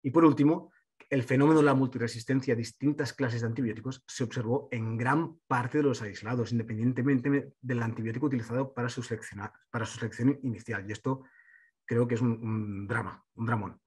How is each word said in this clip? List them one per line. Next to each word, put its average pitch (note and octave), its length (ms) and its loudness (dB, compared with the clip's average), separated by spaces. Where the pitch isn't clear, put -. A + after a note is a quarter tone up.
Y C3+ 100 0
por E3 120 6
último, D3 480 4
el C3+ 120 2
fenómeno C#3+ 380 6
de D3 40 8
la C#3 100 6
multiresistencia B2 800 0
a - 20 0
distintas C#3 560 -2
clases A#2+ 280 -2
de A#2 60 -2
antibióticos A2+ 600 -4
se - 180 -4
observó A#2+ 460 -2
en A2+ 260 -2
gran C#3 420 0
parte B2+ 300 0
de D3 60 4
los B2 180 2
aislados, G#2+ 500 -4
independientemente B2 1080 0
del A#2+ 220 -2
antibiótico A2+ 440 -4
utilizado B2+ 480 -2
para A#2+ 140 -4
su A#2+ 140 -8
selecciona-, G#2+ 500 -10
para A2+ 160 -4
su - 120 -12
selección A#2+ 440 0
inicial. G#2 460 -6
Y G#2+ 40 -6
esto C3 320 -4
creo A#2+ 220 2
que A#2+ 100 0
es A2 40 -2
un, A#2+ 120 2
un G#2+ 540 -4
drama, A2 380 -6
un A2+ 120 -4
dramón. G2 400 -4